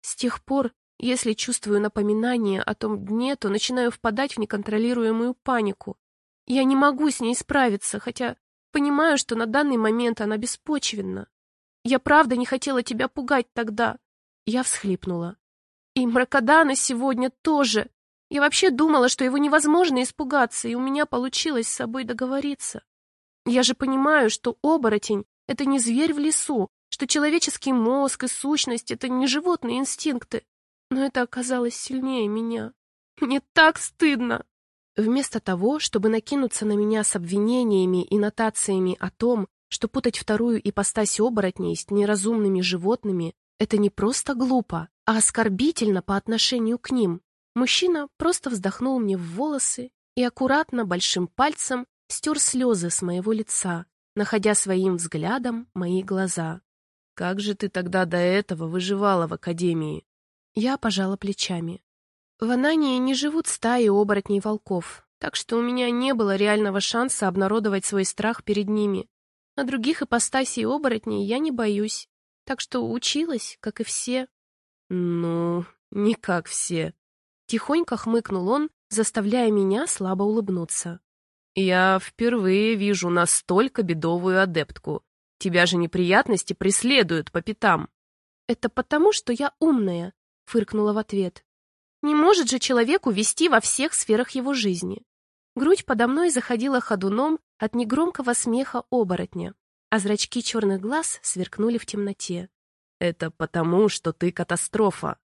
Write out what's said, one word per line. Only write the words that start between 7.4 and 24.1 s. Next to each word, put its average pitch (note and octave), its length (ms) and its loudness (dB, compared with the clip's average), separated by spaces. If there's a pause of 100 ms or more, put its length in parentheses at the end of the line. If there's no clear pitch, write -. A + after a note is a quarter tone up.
хотя A#3+ 360 -6 (360)
понимаю, C#4+ 460 4
что - 180 -2
на A3+ 100 -2
данный C4+ 320 2
момент A3+ 440 2
она G#3+ 160 -2
беспочвенна. G#3 880 -6 (560)
«Я B3+ 160 2
правда A#3+ 360 4
не B3 100 0
хотела C4 380 -2
тебя B3 240 -4
пугать B3+ 460 0
тогда», A3+ 440 -2 (480)
я A#3 180 0
всхлипнула. F3+ 760 -4 (560)
«И B3+ 120 0
Мракодана C4 720 4
сегодня B3+ 560 0 (100)
тоже. C4+ 480 2 (400)
Я C#4+ 120 0
вообще D4+ 300 4
думала, C4+ 360 4
что - 160 0
его B3+ 140 2
невозможно D4 680 4
испугаться, C4 640 -2
и A#3 80 -4
у B3 60 -4
меня C#4 240 0
получилось B3+ 640 -2
с - 80 -6
собой B3+ 280 -6
договориться. B3+ 800 -6 (640)
Я B3 180 4
же A#3+ 100 2
понимаю, C4+ 560 2